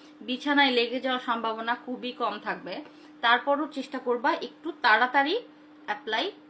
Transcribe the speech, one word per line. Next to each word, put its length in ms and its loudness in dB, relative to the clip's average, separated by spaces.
বিছানায় 500 2
লেগে 280 2
যাওয়ার 260 -2
সম্ভাবনা 500 -2
খুবই 360 -8
কম 280 -4
থাকবে। 420 -8
তারপরও 460 4
চেষ্টা 320 -8
করবা 340 0
একটু 380 -8
তাড়াতাড়ি 600 4
অ্যাপ্লাই 460 -4